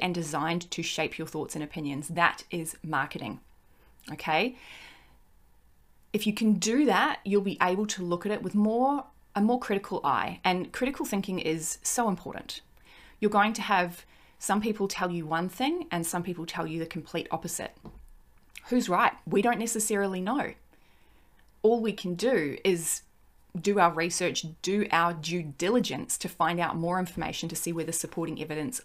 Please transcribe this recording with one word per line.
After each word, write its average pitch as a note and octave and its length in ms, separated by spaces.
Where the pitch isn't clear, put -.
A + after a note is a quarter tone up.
and F3+ 120
designed E3 560
to - 120
shape D#3 360
your D#3+ 80
thoughts D3+ 280
and D3+ 100
opinions. D3 440
That E3+ 420
is D#3+ 340
marketing, C#3 560
okay? E3 440
If G#3+ 140
you G#3+ 60
can G#3+ 220
do A3 320
that, A#3 380
you'll G3+ 180
be F#3+ 200
able F#3 240
to G3+ 160
look F3 240
at G#3 60
it G#3 100
with F3+ 120
more, A#3+ 500
a G3+ 60
more A#3+ 200
critical G3+ 440
eye. C#3 400
And F3+ 280
critical C4+ 340
thinking G3 320
is D#3+ 440
so A#3 260
important. - 540
You're G#3 100
going G#3+ 240
to G#3+ 80
have F3+ 420
some G#3 220
people G#3 280
tell F3+ 220
you E3+ 140
one E3 240
thing D#4 420
and E3+ 160
some F3 160
people F3 220
tell F3 220
you D#3 120
the E3 80
complete E3 440
opposite. - 420
Who's B3 200
right? F#3+ 240
We G3 160
don't A#3+ 180
necessarily G3+ 640
know. A3+ 320
All A#3 180
we A3 120
can F3+ 240
do F#3 480
is E3+ 380
do G3+ 180
our E3+ 140
research, E3 540
do G3+ 280
our E3+ 220
due E3 300
diligence E3+ 760
to F#3 100
find E3+ 320
out D#3+ 160
more E3+ 220
information E3 500
to E3 80
see E3+ 160
where E3 120
the D#3+ 80
supporting D#3+ 480
evidence D3+ 440